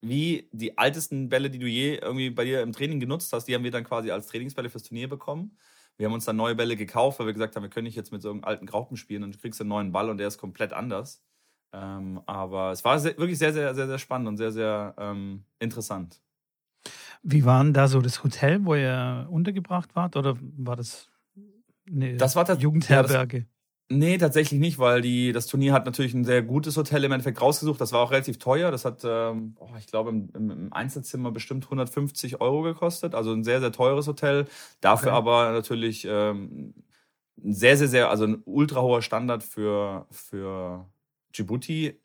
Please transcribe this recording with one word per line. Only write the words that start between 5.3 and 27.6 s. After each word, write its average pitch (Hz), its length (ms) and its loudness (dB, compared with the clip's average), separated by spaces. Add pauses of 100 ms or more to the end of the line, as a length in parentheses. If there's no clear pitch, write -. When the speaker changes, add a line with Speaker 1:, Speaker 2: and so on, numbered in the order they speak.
Speaker 1:
Wir 107 100 -4
haben 107 60 0
uns 113 140 -4
dann 110 100 -2
neue 113 180 0
Bälle 117 220 -2
gekauft, 117 420 0
weil 117 80 -4
wir 107 60 -4
gesagt 110 240 -4
haben, 104 60 -8
wir 101 80 -10
können 117 160 -6
nicht 113 100 -12
jetzt 107 160 -12
mit 104 80 -10
so 104 100 -8
einem 104 140 -10
alten 104 220 -6
Graupen 117 320 -8
spielen 104 260 -10
und 101 100 -12
du 104 40 -20
kriegst - 240 -12
einen 104 80 -6
neuen 104 220 -4
Ball 104 180 -2
und 104 80 -6
der 101 100 -4
ist 101 80 -10
komplett 101 380 -8
anders. 113 480 -8 (500)
Ähm, 95 540 -10
aber 95 460 -4
es 92 120 -10
war 131 140 4
sehr, 151 180 -2
wirklich 170 220 -2
sehr, 156 160 2
sehr, 143 200 -2
sehr, 135 120 -2
sehr 135 120 -6
spannend 127 300 -4
und 104 80 -6
sehr, 113 160 -2
sehr, 107 460 -2
ähm, 98 460 -8 (140)
interessant. 107 640 -8 (1000)
Speaker 2:
Wie 147 240 4
war 127 180 8
denn 151 80 6
da 139 160 6
so 131 140 4
das 123 200 -2
Hotel, 160 440 2
wo 160 80 4
ihr 127 560 0
untergebracht 180 680 -2
wart? 175 200 -2
Oder 139 200 0 (220)
war 123 180 -4
das - 320 -10 (840)
eine 131 280 -2
Speaker 1:
Das 131 180 4
war 175 80 6
tats-, 175 160 2
Speaker 2:
Jugendherberge? 135 800 4
Speaker 1:
ja, 120 40 -4 (460)
das, 131 100 0
nee, 170 200 4
tatsächlich 151 420 4
nicht, 156 180 2
weil 123 220 6
die, 123 320 2
das 117 140 -2
Turnier 139 260 2
hat 135 140 4
natürlich 127 260 -2
ein 123 140 2
sehr 123 160 4
gutes 143 340 -2
Hotel 147 280 0
im 135 80 2
Endeffekt 127 280 -2
rausgesucht. 143 400 2